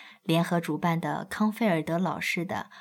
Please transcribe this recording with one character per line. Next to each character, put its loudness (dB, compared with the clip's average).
联 4
合 2
主 -2
办 2
的 -4
康 0
菲 0
尔 2
德 0
老 0
师 -2
的 -6